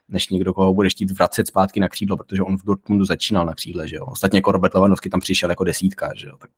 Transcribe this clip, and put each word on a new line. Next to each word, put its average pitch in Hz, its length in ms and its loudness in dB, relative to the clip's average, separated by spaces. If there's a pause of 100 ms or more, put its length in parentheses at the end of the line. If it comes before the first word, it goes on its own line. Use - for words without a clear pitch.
než 95 200 -4
někdo, 92 240 0
koho 95 200 4
bude 98 160 4
chtít 95 220 -2
vracet 95 360 0
zpátky 95 320 0
na 92 100 0
křídlo, 98 280 -4
protože 95 260 -4
on 95 140 -2
v 95 80 -12
Dortmundu 98 400 0
začínal 87 400 0
na 78 80 -6
křídle, 78 340 -8
že 78 80 -10
jo. 71 100 -12
Ostatně - 320 0
jako 95 140 4
Robert 92 220 2
Lewandowski 95 360 4
tam 95 100 0
přišel 90 300 -2
jako 87 140 -2
desítka, - 520 -2
že - 120 -18
jo, - 100 -20
tak - 200 -20